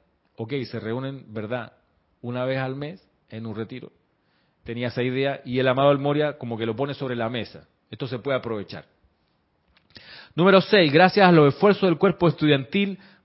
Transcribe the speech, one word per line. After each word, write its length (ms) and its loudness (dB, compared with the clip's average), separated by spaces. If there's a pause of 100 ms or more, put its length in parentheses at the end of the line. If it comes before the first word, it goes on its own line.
(360)
ok, 180 -10 (100)
se 160 -10
reúnen, 540 -10
¿verdad?, 400 -10 (480)
una 240 -6
vez 100 -4
al 180 -6
mes 320 -14 (220)
en 160 -14
un 100 -10
retiro. 380 -12 (720)
Tenía 240 -6
esa 140 -6
idea 420 -4
y 140 -6
el 100 2
amado 240 4
El 60 0
Moria 400 -2
como 180 -10
que 80 -6
lo 100 -4
pone 200 -6
sobre 200 -8
la 140 -4
mesa. 400 -12 (220)
Esto 160 -10
se 120 -8
puede 200 -2
aprovechar. 480 -10 (1500)
Número 280 6
seis, 280 4
gracias 380 6
a 40 6
los 200 6
esfuerzos 300 2
del 160 2
cuerpo 280 2
estudiantil, 720 0 (260)